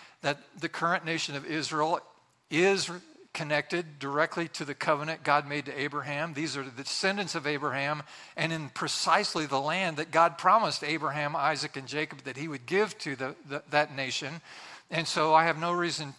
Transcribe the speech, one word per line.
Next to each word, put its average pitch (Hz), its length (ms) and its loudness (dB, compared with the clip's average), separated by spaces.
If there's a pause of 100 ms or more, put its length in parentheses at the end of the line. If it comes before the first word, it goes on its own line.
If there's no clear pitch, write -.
(220)
that 143 160 0 (220)
the 160 100 -4
current 170 340 0
nation 160 320 -4
of 139 100 -8
Israel 156 540 0 (500)
is 175 400 4 (440)
connected 151 680 -2
directly 151 480 0
to - 160 -8
the 139 120 -6
covenant 156 480 0
God 147 260 4
made 143 160 -4
to 139 120 -10
Abraham. 147 560 -4
These 139 220 -4
are 139 80 -4
the 127 200 -10
descendants 196 520 -2
of 147 100 -4
Abraham, 143 580 -2 (340)
and 165 160 0
in 156 160 -6
precisely 170 760 2
the 135 140 2
land 160 380 0
that 160 140 -6
God 165 260 6
promised 185 460 4
Abraham, 151 520 -2
Isaac, 147 400 0
and 135 120 -8
Jacob 151 360 -4
that 131 140 -8
he 156 100 -8
would 135 180 -8
give 190 340 2
to 139 160 -6
the, 131 200 -6 (140)
the, 143 220 -6
that 147 240 4
nation. 135 460 -6 (500)
And 160 140 0
so 160 280 4
I 160 120 8
have 160 140 2
no 170 140 0
reason 156 460 -2